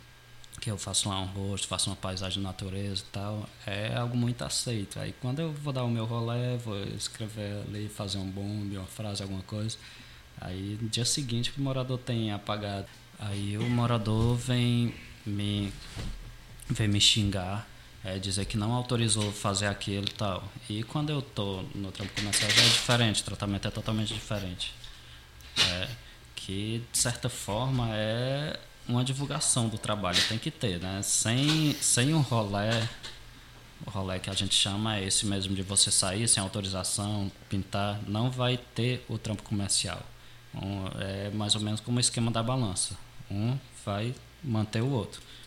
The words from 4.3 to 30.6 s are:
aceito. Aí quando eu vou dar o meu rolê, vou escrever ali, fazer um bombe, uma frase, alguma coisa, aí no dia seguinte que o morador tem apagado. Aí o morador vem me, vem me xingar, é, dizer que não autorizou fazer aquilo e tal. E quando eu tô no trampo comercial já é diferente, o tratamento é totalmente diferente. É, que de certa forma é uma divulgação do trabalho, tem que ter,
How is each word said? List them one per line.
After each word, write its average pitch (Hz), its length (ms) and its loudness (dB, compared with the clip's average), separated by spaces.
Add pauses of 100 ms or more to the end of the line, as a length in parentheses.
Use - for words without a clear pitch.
aceito. 104 580 -2
Aí 101 200 -4
quando 127 180 -2
eu 165 120 -2
vou 147 220 -4
dar 127 100 -2
o 120 60 0
meu 113 160 0
rolê, 117 520 0
vou 107 240 -4 (140)
escrever 104 720 -6
ali, 104 220 -4
fazer 98 280 -4
um 95 120 -2
bombe, 101 480 -4
uma 92 100 -8
frase, 101 340 -6
alguma 95 200 -4
coisa, 107 360 -4 (640)
aí 98 420 -4
no 113 60 0
dia 113 160 0
seguinte 120 480 0
que - 80 -6
o - 20 0
morador 131 360 0
tem 113 340 0
apagado. 101 560 -2 (320)
Aí 101 380 -2
o 117 120 2
morador 117 680 4
vem 120 580 4 (300)
me, 101 480 0 (960)
vem 117 180 2
me 104 140 6
xingar, 98 640 4 (340)
é, 95 180 -4
dizer 98 260 -2
que - 100 -2
não 107 160 2
autorizou 113 640 2
fazer 104 340 2
aquilo 101 400 -2
e - 60 -8
tal. 95 360 -2 (200)
E 107 140 -2
quando 151 260 -2
eu 147 120 0
tô 98 420 -4 (100)
no 98 180 -6
trampo 98 220 -6
comercial 104 360 0
já 110 120 8
é 120 40 10
diferente, 117 560 6
o - 40 -2
tratamento 101 420 -2
é 104 40 -4
totalmente 110 420 0
diferente. 98 600 -4 (840)
É, 92 300 2 (440)
que 107 480 -4 (120)
de - 40 2
certa - 300 2
forma 120 640 0
é 117 640 0 (300)
uma 123 160 4
divulgação 135 640 2
do 107 120 -2
trabalho, 95 400 2 (100)
tem 110 80 0
que 156 140 -4
ter, 92 280 0